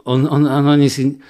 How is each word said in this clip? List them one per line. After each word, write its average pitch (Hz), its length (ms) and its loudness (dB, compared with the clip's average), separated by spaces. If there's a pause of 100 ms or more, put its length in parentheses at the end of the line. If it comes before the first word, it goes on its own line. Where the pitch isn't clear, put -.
On, 131 220 0
on, 147 180 0
on, 143 240 0
oni 147 180 2
si, 139 320 -4 (120)